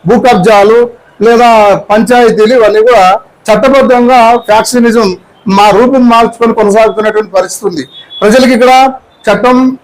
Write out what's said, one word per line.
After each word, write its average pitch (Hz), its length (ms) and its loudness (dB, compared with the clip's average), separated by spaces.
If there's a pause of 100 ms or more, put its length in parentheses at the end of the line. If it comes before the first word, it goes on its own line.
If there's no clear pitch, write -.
భూ 220 60 0 (120)
కబ్జాలు 214 500 2 (480)
లేదా 233 240 2 (420)
పంచాయతీలు 220 680 0
ఇవన్నీ 214 300 0
కూడా 226 140 2 (440)
చట్టబద్ధంగా 247 720 0 (300)
ఫ్యాక్షనిజం 226 600 0 (400)
మా 202 180 0 (100)
రూపం 254 260 0 (100)
మార్చుకొని 233 420 -2
కొనసాగుతున్నటువంటి 214 800 -2
పరిస్థితి 185 320 -6
ఉంది. 156 160 -8 (360)
ప్రజలకు 240 360 0
ఇక్కడ 247 160 2 (540)
చట్టం 220 300 0 (280)